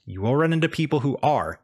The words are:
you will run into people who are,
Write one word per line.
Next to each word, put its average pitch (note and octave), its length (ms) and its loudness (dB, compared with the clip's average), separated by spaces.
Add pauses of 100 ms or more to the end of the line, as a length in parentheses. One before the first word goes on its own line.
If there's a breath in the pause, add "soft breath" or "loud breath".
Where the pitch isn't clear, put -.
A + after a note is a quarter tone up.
you F#2+ 160 -8
will A#2 140 2
run E3 180 2
into D#3 160 2
people D3+ 300 0
who C3+ 220 -2
are, F#2+ 420 0